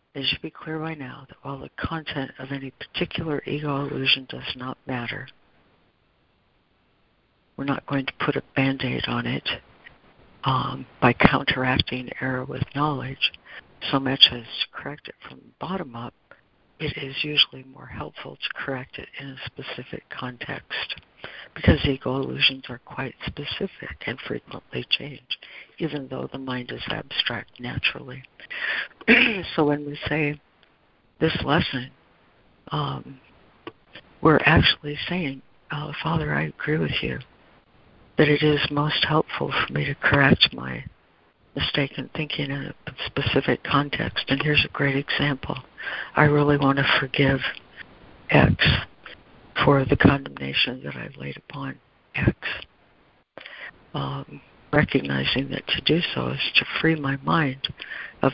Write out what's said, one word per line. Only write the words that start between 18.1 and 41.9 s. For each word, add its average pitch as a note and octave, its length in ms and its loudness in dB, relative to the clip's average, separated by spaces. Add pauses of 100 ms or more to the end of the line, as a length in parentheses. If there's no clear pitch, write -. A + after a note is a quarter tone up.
to - 260 -8
correct B2+ 340 -6
it - 120 -14 (100)
in C#3 120 -10
a C3 140 -14
specific - 640 -12
context, - 920 -8 (520)
because D#3 300 2
ego C3 320 0
illusions C3+ 540 0
are A#2+ 160 -10
quite C3 280 -8 (120)
specific - 800 -8
and B2 140 -4
frequently - 680 -8
change, - 480 -4 (420)
even C#3+ 280 -4
though C3 240 -6
the C3+ 80 -10
mind B2+ 320 -6
is A#2 180 -8
abstract - 720 -4
naturally. B2+ 640 -6 (800)
<clears throat> A3+ 380 6 (120)
So D#3 100 4
when D3 200 2
we C#3+ 220 -8
say D3 320 0 (800)
this D#3+ 240 2
lesson, C#3 480 2 (800)
um, C#3 480 -6 (1000)
we're D3+ 240 8
actually D3+ 520 4 (120)
saying, D3 320 -2 (300)
uh, D3 200 -6 (100)
"Father, D#3 320 0
I D3 100 0
agree D3+ 340 -2
with - 260 0
you B1+ 160 -4 (1000)
that D3+ 80 6
it D3 160 4
is D3 160 6 (100)
most D3 360 0
helpful - 440 0
for - 220 -2
me C#3+ 140 0
to C#3 100 -2
correct - 580 6
my B2+ 300 -6 (720)
mistaken C#3 580 -2